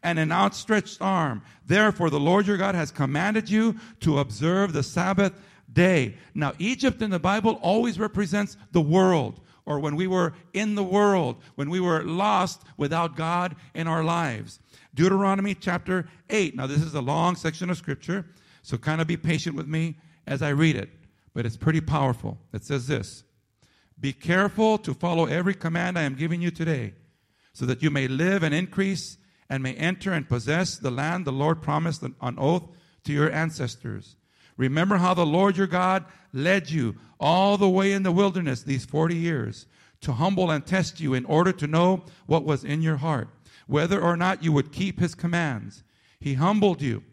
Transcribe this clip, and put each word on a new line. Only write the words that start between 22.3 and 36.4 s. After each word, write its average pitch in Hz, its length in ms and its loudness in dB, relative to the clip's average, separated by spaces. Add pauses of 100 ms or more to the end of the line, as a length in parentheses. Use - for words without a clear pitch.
It 110 100 -8
says 131 240 -4
this, 120 360 -6 (760)
"Be 135 140 -4
careful 208 640 2
to 208 160 -6
follow 165 320 0
every 175 300 0
command 175 440 -2
I 156 40 0
am 135 120 -2
giving 165 260 -4
you 175 100 0
today, 160 420 -4 (580)
so - 140 -6
that 123 180 -2
you 156 60 4
may 139 180 0
live 170 360 0
and 151 120 0
increase 190 640 -4 (340)
and 135 120 -4
may 131 100 -4
enter 185 400 -2
and 151 160 -4
possess 147 480 0
the 131 140 -4
land 156 340 -4
the 139 60 -4
Lord 151 280 0
promised 156 440 -2 (180)
on 123 160 -6
oath 165 320 0 (340)
to 147 80 -6
your 147 200 2
ancestors. 131 840 -6 (420)
Remember 160 400 2
how 180 180 4
the 170 100 2
Lord 180 320 4
your 196 80 2
God 185 400 0 (260)
led 156 380 0